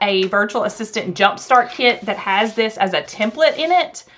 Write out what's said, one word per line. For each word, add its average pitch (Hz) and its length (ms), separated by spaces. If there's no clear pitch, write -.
a 190 280
virtual 208 360
assistant 208 500
jumpstart 240 560
kit 240 360
that 202 100
has 208 380
this 220 240
as 185 160
a 147 80
template 277 560
in 320 120
it. 349 340